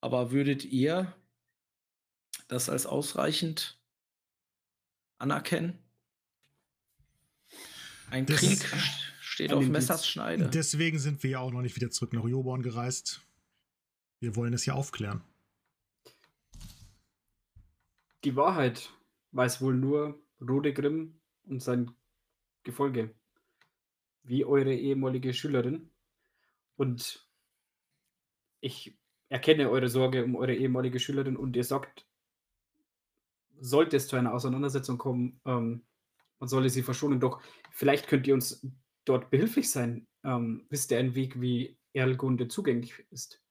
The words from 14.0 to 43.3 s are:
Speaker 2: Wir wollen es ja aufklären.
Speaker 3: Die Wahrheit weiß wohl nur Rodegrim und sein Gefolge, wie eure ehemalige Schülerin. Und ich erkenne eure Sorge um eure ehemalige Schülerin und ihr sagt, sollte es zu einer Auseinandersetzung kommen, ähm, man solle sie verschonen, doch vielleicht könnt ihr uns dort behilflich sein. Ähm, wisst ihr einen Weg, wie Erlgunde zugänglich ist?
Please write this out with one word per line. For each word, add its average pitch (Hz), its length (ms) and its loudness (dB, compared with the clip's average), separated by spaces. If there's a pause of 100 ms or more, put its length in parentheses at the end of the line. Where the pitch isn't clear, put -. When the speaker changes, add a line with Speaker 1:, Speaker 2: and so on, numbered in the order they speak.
Speaker 2:
Wir 113 160 -4
wollen 120 180 0
es 120 120 -2
ja 139 80 0
aufklären. 110 500 -4 (3000)
Speaker 3:
Die 135 120 0
Wahrheit 147 560 2 (400)
weiß 127 300 2
wohl 131 140 2
nur 143 440 0 (220)
Rodegrim 143 760 0 (240)
und 131 180 -8
sein 123 300 -2 (720)
Gefolge, 123 500 -2 (1120)
wie 127 200 0
eure 135 300 4
ehemalige 131 600 0
Schülerin. 139 560 -2 (840)
Und - 520 -4 (1300)
ich - 380 -10 (320)
erkenne 143 400 4
eure 127 200 2
Sorge 131 340 2
um 123 120 0
eure 127 200 0
ehemalige 127 440 0
Schülerin 135 380 -2
und 131 180 -4
ihr 120 80 2
sagt, - 440 -6 (1500)
sollte 143 380 4
es 131 100 2
zu - 80 -4
einer 123 180 2
Auseinandersetzung 127 640 -2
kommen, 123 480 -2
ähm, 120 400 -2 (540)
man 127 100 -8
solle 131 200 4
sie 123 140 0
verschonen, 131 360 0
doch 131 220 0 (300)
vielleicht 143 360 2
könnt 131 200 4
ihr 135 60 6
uns - 320 0 (420)
dort 127 220 2
behilflich 208 420 4
sein. 120 360 -2 (160)
Ähm, 120 460 -2
wisst 139 220 -2
ihr 120 80 4
einen 127 160 2
Weg, 131 260 -2
wie 123 360 0 (160)
Erlgunde 127 540 0
zugänglich 120 520 -2 (100)
ist? - 420 -16